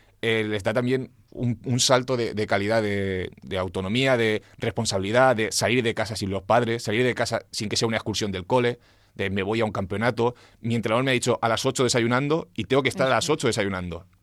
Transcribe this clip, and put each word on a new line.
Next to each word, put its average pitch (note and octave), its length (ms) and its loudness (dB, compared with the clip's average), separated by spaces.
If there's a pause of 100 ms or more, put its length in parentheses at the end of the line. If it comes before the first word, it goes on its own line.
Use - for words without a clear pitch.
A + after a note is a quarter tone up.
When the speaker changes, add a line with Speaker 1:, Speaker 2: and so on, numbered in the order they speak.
(200)
Speaker 1:
Eh, A2+ 240 0
les G#2 180 -2
da G#2+ 120 0
también B2+ 360 0 (200)
un, A#2+ 340 -4
un A#2+ 160 0
salto B2+ 360 2
de, A#2 180 -2
de G#2 120 -2
calidad, G#2 360 2
de, G2 480 -2 (120)
de F#2 160 -6
autonomía, G2 580 0
de A2 260 0 (160)
responsabilidad, A2+ 800 2
de A2 160 0
salir A#2 300 2
de A2 120 0
casa G#2+ 220 -4
sin G2+ 140 -4
los F#2+ 120 -4
padres, A#2 400 2
salir A2+ 220 0
de A#2+ 100 2
casa A#2 360 -2
sin - 180 -6
que A2+ 80 -4
sea A#2 120 2
una A2+ 80 0
excursión G#2+ 360 -4
del F#2 140 -6
cole, B2 320 0 (360)
de G2 160 -4
me G2 120 -2
voy G#2+ 180 -2
a A2+ 40 2
un G#2+ 80 -2
campeonato, A2+ 640 -2 (260)
mi A2+ 140 -4
entrenador A2+ 300 0
me C3+ 60 0
ha B2+ 40 2
dicho A#2+ 280 0
a A#2 60 2
las A2+ 180 0
ocho C3 180 0
desayunando B2 680 0
y A2 100 -4
tengo C3 180 2
que - 60 0
estar C#3 180 -2
a C3 40 2
las A2+ 140 2
Speaker 2:
Eso. D3+ 100 0
Speaker 1:
ocho D3 120 -2
desayunando. F#2 600 -2 (160)